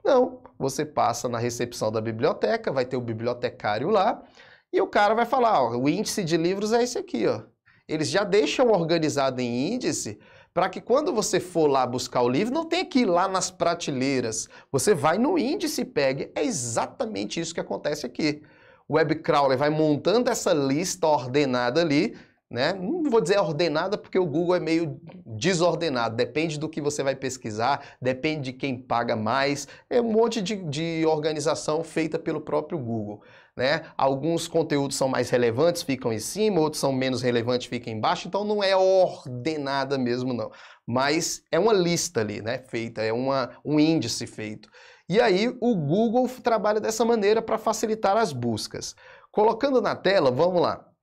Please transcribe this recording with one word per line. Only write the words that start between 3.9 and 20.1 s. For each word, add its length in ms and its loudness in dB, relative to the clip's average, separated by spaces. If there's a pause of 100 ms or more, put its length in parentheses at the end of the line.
e 80 0
o 60 2
cara 300 2
vai 100 2
falar, 380 2
ó, 120 0
o 140 0
índice 340 -2
de 140 0
livros 340 -2
é 120 2
esse 160 -4
aqui, 260 -4
ó. 160 0 (460)
Eles 220 -4
já 140 0
deixam 480 2
organizado 680 0
em 320 -2
índice 460 -4 (340)
pra 160 0
que 100 -8
quando 320 0
você 280 0
for 260 0
lá 220 4
buscar 340 -2
o 80 4
livro, 240 0
não 120 -2
tenha 200 -2
que 140 0
ir 60 4
lá 220 2
nas 220 -2
prateleiras. 1000 -2 (240)
Você 220 2
vai 240 2
no 200 2
índice 440 -2
e 40 -2
pegue. 500 -2
É 80 -2
exatamente 960 -4
isso 140 -6
que 60 -6
acontece 460 -6
aqui. 380 -4 (440)
O 80 -2
web 200 2
crawler 420 2
vai 140 2
montando 580 2